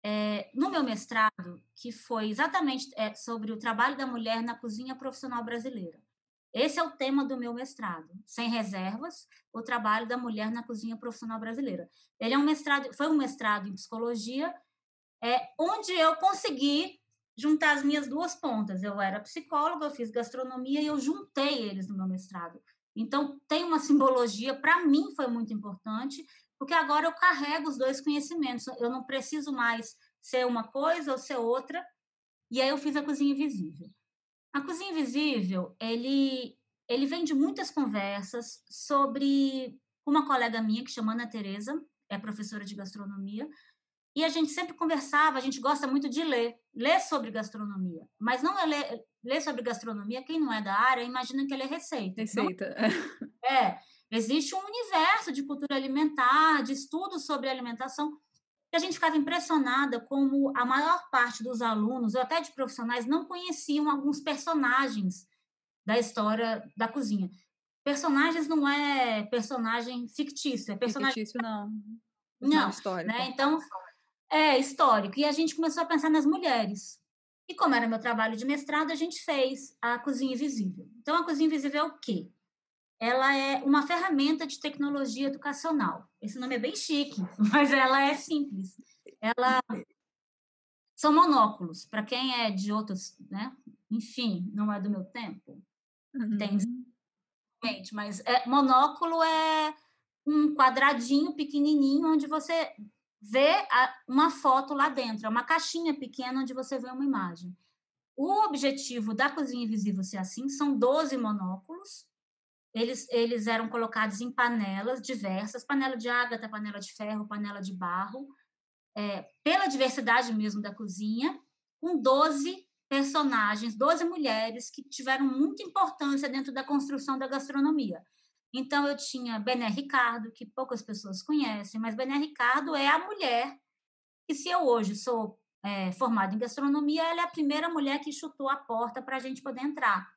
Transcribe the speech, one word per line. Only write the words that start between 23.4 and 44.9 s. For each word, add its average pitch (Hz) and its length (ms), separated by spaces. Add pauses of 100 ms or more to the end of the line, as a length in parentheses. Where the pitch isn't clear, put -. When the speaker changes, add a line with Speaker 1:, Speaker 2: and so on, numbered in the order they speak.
Speaker 1:
tem 339 160
uma 320 140
simbologia, 254 800
pra 339 260
mim 294 300
foi 277 120
muito 233 260
importante, 220 720 (360)
porque 277 140
agora 311 320
eu 330 80
carrego 302 540
os 262 100
dois 262 240
conhecimentos, 294 640 (120)
eu 240 120
não 262 140
preciso 277 460
mais 233 460 (260)
ser 254 240
uma 240 160
coisa 294 500
ou 262 60
ser 262 200
outra, 262 460 (680)
e 254 80
aí 262 80
eu 285 100
fiz 285 180
a 285 60
Cozinha 285 300
Invisível. 190 560 (640)
A 285 60
Cozinha 349 300
Invisível, 240 880
ele, 254 760 (320)
ele 269 180
vem 339 180
de 302 80
muitas 285 380
conversas 208 960
sobre 277 1080 (300)
uma 285 200
colega 233 340
minha, 220 240
que - 60
chama 220 220
Ana 233 160
Tereza, 214 520 (300)
é 202 80
professora 208 460
de 208 100
gastronomia, 202 760 (680)
e 311 80
a 320 40
gente 311 220
sempre 349 240
conversava, 302 640